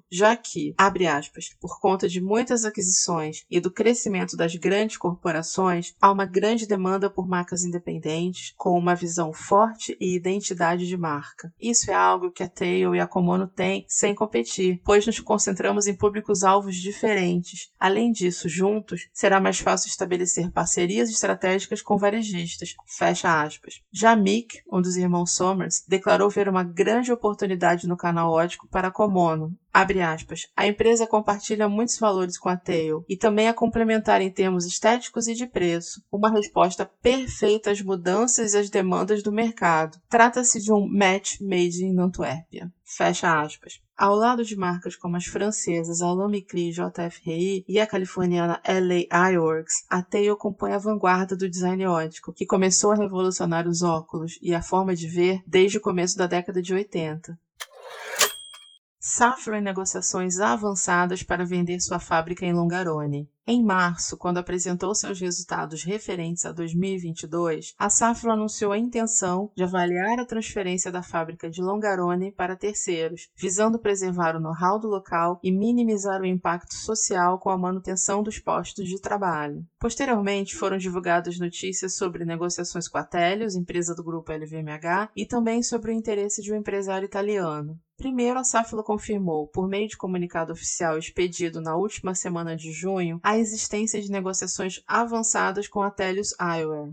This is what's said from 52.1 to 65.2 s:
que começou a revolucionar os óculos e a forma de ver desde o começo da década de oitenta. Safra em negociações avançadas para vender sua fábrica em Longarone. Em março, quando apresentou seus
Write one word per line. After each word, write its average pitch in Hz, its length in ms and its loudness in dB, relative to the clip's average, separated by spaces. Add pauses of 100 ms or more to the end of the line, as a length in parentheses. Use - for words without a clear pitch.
que - 120 -6
começou 190 460 4
a 214 40 6
revolucionar 185 720 0
os 170 140 0
óculos 165 600 -2
e 175 120 0
a 170 80 0
forma 190 340 0
de 165 120 -8
ver 180 380 2
desde 190 320 6
o 214 40 0
começo 180 360 0
da 180 100 2
década 180 340 -2
de 185 120 -4
oitenta. 170 640 -4 (1600)
Safra 240 600 0
em - 20 -2
negociações 185 800 -2
avançadas 190 800 0
para 175 240 -2
vender 175 340 -2
sua 180 200 -4
fábrica 170 440 -2
em 175 100 0
Longarone. 160 760 -2 (180)
Em 240 160 4
março, 180 540 0
quando 175 220 -2
apresentou 180 560 -2
seus 196 260 -4